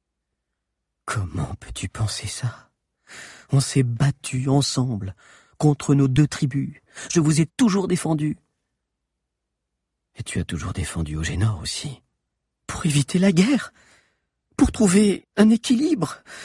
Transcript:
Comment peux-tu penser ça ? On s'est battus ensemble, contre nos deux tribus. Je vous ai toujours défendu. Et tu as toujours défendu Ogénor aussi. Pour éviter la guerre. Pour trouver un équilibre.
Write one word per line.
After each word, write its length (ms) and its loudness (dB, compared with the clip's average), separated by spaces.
Comment 480 -6
peux-tu 340 -12
penser 380 -6
ça ? 440 -8
On 100 4
s'est 220 0
battus 680 -2
ensemble, 680 0
contre 360 2
nos 140 4
deux 180 4
tribus. 540 -4
Je 100 2
vous 200 2
ai 60 2
toujours 420 0
défendu. 480 -2
Et 80 -14
tu 180 -8
as 40 -4
toujours 280 -6
défendu 440 -6
Ogénor 440 -2
aussi. 420 -10
Pour 200 -8
éviter 320 0
la 140 4
guerre. 400 2
Pour 160 4
trouver 540 2
un 140 8
équilibre. 680 0